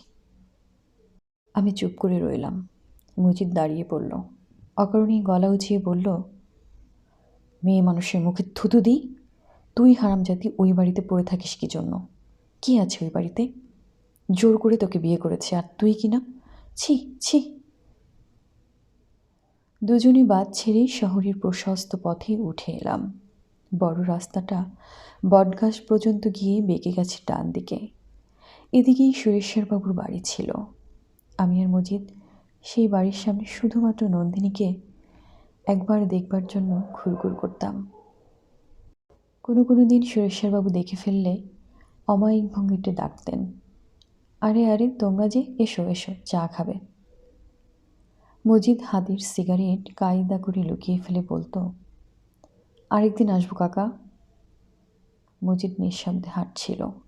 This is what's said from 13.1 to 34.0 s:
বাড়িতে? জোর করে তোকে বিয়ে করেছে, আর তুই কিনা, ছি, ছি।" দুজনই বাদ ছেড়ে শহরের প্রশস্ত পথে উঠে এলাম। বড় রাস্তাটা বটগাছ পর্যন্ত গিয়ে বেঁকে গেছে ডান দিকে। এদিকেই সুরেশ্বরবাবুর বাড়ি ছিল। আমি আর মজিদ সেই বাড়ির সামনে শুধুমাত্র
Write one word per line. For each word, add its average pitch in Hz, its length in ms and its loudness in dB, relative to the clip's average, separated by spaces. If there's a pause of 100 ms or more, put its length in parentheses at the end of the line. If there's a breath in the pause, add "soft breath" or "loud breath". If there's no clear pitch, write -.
বাড়িতে? 180 420 -4 (800)
জোর 220 280 4
করে 226 180 2
তোকে 190 220 -2
বিয়ে 165 180 0
করেছে, 175 400 -4
আর 170 60 -2 (160)
তুই 214 140 4
কিনা, 220 280 0 (560 loud breath)
ছি, - 440 -2
ছি।" - 400 0 (2250)
দুজনই 240 380 6
বাদ 196 300 4
ছেড়ে 226 340 2
শহরের 196 520 -2
প্রশস্ত 185 640 -4
পথে 175 340 -4
উঠে 170 360 -8
এলাম। - 480 -6 (580)
বড় 175 260 -2
রাস্তাটা 185 680 -4 (560 loud breath)
বটগাছ 196 540 4
পর্যন্ত 214 480 0 (120)
গিয়ে 196 220 0
বেঁকে 180 300 -2
গেছে 180 340 -4
ডান - 260 -4
দিকে। 180 360 -8 (840 soft breath)
এদিকেই 262 400 6
সুরেশ্বরবাবুর 202 800 0
বাড়ি 185 320 -6
ছিল। - 280 -8 (840)
আমি 185 240 2
আর 185 60 2
মজিদ 185 340 0 (600 soft breath)
সেই 226 260 2
বাড়ির 196 240 2
সামনে 208 320 -4
শুধুমাত্র 220 640 0